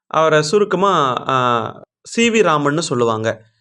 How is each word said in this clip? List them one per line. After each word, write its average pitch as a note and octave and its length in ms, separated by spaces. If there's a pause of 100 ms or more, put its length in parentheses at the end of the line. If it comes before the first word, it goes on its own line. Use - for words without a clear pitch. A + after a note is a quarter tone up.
அவரை D#3 360
சுருக்கமா, F#3 720 (140)
ஆ, B2 520 (220)
சி A#3 280
வி - 20
ராமன்னு D#3 460
சொல்லுவாங்க. A2+ 640 (160)